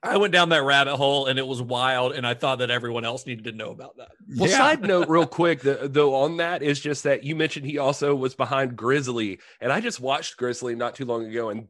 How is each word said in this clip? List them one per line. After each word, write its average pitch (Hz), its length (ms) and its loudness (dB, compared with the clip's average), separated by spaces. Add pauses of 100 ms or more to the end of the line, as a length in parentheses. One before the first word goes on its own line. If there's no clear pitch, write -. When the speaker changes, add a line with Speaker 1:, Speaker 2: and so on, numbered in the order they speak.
Speaker 1:
I 233 140 0
went 202 160 2
down 175 160 6
that 160 160 4
rabbit 139 320 4
hole 139 300 2
and 131 120 0
it 131 80 -2
was 131 140 -6
wild, 127 520 0
and 131 140 -4
I 120 60 0
thought 131 280 0
that 123 100 0
everyone 120 340 -2
else 120 220 -6
needed 117 180 -10
to 117 80 -8
know 110 180 -10
about - 280 -18
that. 123 100 -20 (260)
Speaker 2:
Well, 185 140 2
Speaker 3:
Yeah. 285 80 4
Speaker 2:
side 285 260 4
note, 180 280 2
real 165 160 4
quick, 170 340 0
the, 139 320 0
though, 143 220 4
on 151 240 0
that 170 240 -2
is 143 180 0
just 147 220 -6
that 139 200 2
you 151 140 -6
mentioned 156 300 -2
he 143 100 -6
also 143 380 2
was 131 200 -2
behind 131 440 -2
Grizzly, 117 640 -2 (200)
and 120 100 -2
I 175 120 0
just 233 180 -6
watched 135 380 -4
Grizzly 120 360 -4
not 117 200 -4
too 135 100 -8
long 117 220 -4
ago, 113 240 -4
and 107 200 -10